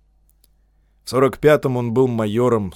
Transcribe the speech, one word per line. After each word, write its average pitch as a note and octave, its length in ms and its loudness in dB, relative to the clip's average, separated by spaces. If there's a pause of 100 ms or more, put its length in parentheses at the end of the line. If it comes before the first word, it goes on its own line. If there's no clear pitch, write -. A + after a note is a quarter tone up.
(1040)
В - 60 -16
сорок C3 280 0
пятом D3 380 2
он A#2+ 160 -4
был C3 160 2
майором, A2 680 -2